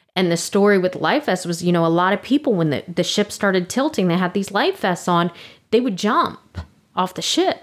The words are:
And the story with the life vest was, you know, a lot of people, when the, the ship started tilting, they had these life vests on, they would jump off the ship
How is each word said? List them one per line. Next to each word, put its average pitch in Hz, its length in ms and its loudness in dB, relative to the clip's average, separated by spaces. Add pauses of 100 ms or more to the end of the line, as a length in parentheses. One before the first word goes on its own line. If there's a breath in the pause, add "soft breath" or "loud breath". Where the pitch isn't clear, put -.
(160 loud breath)
And 185 160 2
the 165 60 0
story 202 400 2
with 180 160 2
the - 60 -10
life 196 260 0
vest 185 200 -2
was, 175 180 -4
you 175 80 2
know, 165 140 4
a - 20 2
lot 180 260 2
of 196 80 -2
people, 277 320 0
when 165 160 2
the, 131 180 -2
the 180 160 -2
ship 208 280 -2
started 185 380 0
tilting, 262 380 0
they 170 100 2
had 180 160 0
these 202 180 -4
life 285 280 -2
vests 185 280 -2
on, 175 240 2 (400 loud breath)
they 220 80 4
would 233 180 -2
jump 226 600 -2 (380)
off 180 180 -2
the 175 80 -8
ship - 420 0